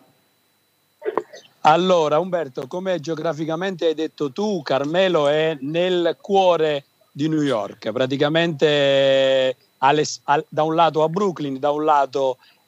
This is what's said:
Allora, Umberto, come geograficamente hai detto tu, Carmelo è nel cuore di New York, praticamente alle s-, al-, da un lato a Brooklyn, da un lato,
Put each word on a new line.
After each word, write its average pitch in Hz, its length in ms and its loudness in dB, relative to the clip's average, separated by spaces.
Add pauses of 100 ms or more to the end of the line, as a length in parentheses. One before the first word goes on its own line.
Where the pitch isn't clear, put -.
(1600)
Allora, 160 560 4
Umberto, 160 480 -4
come 180 340 -6
geograficamente 160 840 -6
hai 160 100 0
detto 151 380 -6
tu, 202 300 -4
Carmelo 151 680 0
è 156 320 0
nel 170 580 0
cuore 165 640 2 (280)
di 143 160 -4
New 156 140 0
York, 110 500 -4
praticamente 139 1600 2 (200)
alle 143 280 2
s-, - 200 -8
al-, 151 240 0
da 156 140 -2
un 160 120 0
lato 156 280 2
a 160 60 2
Brooklyn, 156 520 -4
da 147 100 0
un 151 140 -2
lato, 139 540 0 (300)